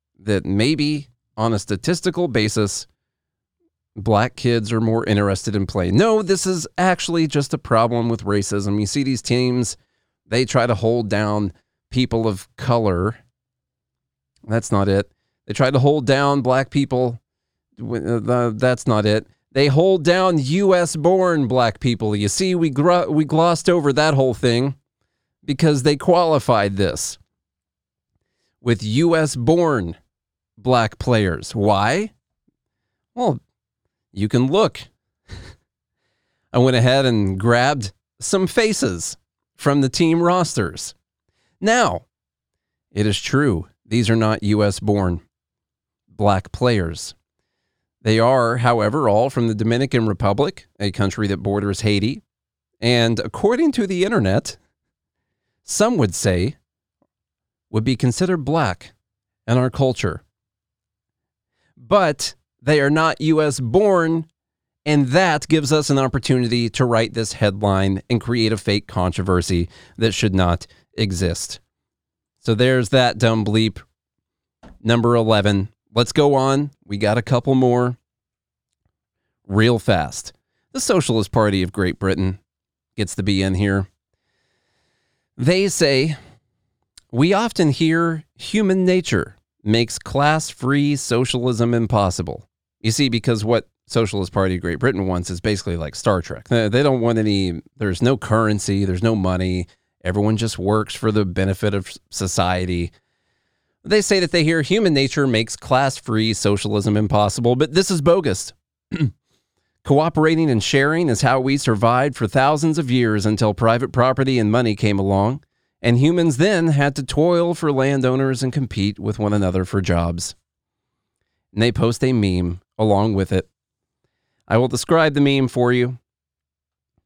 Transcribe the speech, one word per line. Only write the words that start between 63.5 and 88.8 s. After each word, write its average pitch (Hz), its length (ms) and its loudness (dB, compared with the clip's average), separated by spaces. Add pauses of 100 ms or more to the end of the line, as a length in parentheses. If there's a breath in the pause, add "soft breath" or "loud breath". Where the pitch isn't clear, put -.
born, 165 640 2 (600)
and 143 220 4
that 160 400 2
gives 147 220 0
us 151 200 0
an 139 80 2
opportunity 120 720 0
to - 160 -2
write 117 260 0
this 113 220 -4
headline 98 760 0
and 117 140 0
create 117 300 0
a 110 40 0
fake 104 300 -2
controversy 90 800 0 (300 loud breath)
that 113 140 2
should 98 220 -2
not 87 320 0 (300 soft breath)
exist. 92 640 -4 (760)
So 117 160 -2
there's 123 340 0
that 123 300 2
dumb 113 260 2
bleep. 107 380 0 (1000)
Number 117 320 2
eleven. 104 540 2 (260)
Let's 117 180 0
go 143 220 4
on. 139 360 2 (140)
We 101 120 -6
got 104 220 0
a 117 40 0
couple 131 320 0
more. 123 440 2 (1500)
Real 110 320 2
fast. 85 540 -4 (400)
The 262 80 -8
Socialist 131 520 0
Party 101 300 2
of 90 80 -4
Great 92 280 -2
Britain 95 400 -2 (580)
gets 101 200 -4
to 104 60 -4
be 95 200 0
in 95 120 0
here. 98 340 0 (1500)
They 185 320 2
say, 143 480 0 (960 loud breath)
"We 156 220 2
often 190 380 0
hear 165 520 0 (100)
human 190 520 0